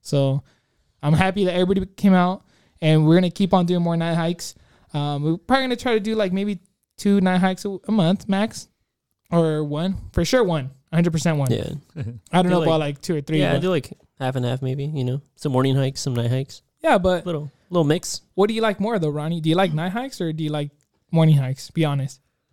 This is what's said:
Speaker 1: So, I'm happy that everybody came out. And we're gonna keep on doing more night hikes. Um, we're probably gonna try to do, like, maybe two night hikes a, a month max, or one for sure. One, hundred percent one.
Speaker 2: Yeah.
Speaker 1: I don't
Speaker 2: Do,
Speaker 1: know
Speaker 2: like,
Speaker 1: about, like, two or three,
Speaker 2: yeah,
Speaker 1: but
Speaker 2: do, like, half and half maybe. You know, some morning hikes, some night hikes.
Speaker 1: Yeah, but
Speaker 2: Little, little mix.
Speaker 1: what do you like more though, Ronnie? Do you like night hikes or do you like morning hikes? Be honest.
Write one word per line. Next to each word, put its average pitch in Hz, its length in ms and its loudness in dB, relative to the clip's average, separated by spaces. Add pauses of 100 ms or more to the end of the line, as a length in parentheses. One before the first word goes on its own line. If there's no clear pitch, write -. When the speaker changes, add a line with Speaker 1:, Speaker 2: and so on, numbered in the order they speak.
Speaker 1:
So, 139 400 0 (600)
I'm 151 120 2
happy 190 320 2
that 175 80 0
everybody 185 320 0 (100)
came 196 160 4
out. 180 320 2 (380)
And 156 240 4
we're 160 80 6
gonna 180 160 4
keep 190 240 0
on 180 100 4
doing 175 180 0
more 170 140 0
night 165 200 -2
hikes. 170 380 -4 (380)
Um, 147 300 -4
we're 160 160 0
probably 262 260 0
gonna 247 120 -2
try 240 180 -2
to 220 60 2
do, 220 160 -4
like, 196 160 0
maybe 196 260 -2 (400)
two 202 220 4
night 185 180 2
hikes 185 260 0
a, 196 140 -8 (100)
a 214 40 0
month 190 360 2
max, 196 400 -2 (600)
or 156 340 0
one 156 320 -4 (160)
for 175 120 0
sure. 254 180 2
One, 156 280 -2 (220)
hundred 170 200 2
percent 160 260 0
one. 131 140 0
Speaker 2:
Yeah. - 180 -2 (600)
Speaker 1:
I 180 100 4
don't - 20 4
Speaker 2:
Do, 180 60 2
Speaker 1:
know 180 80 4
Speaker 2:
like, 160 80 2
Speaker 1:
about, 160 140 2
like, 147 200 -6
two 175 160 -4
or 147 40 -2
three, 156 180 -2
Speaker 2:
yeah, 170 140 2
Speaker 1:
but 156 100 0
Speaker 2:
do, 185 80 0
like, 165 220 -2 (260)
half 131 160 -4
and 127 100 -2
half 127 180 -2
maybe. 135 240 -4
You 147 180 -4
know, 127 180 -4 (140)
some 147 160 -4
morning 131 240 2
hikes, 135 240 -2
some 131 140 -4
night 117 160 -2
hikes. 131 320 -4 (200)
Speaker 1:
Yeah, 294 160 4
but 180 260 0
Speaker 2:
Little, 151 280 -8 (180)
little 175 140 2
mix. - 380 -2 (120)
Speaker 1:
what 202 140 2
do 220 60 -2
you 220 80 -2
like 220 180 -2
more 214 180 -2
though, 156 120 0
Ronnie? 156 300 -4
Do 160 80 0
you 160 60 4
like 180 180 2
night 165 200 -4
hikes 254 280 -8
or 165 120 -2
do 160 100 -6
you 151 80 -4
like 147 220 -6 (400)
morning 160 240 6
hikes? 131 340 -2
Be 165 140 -2
honest. 139 360 -4 (320)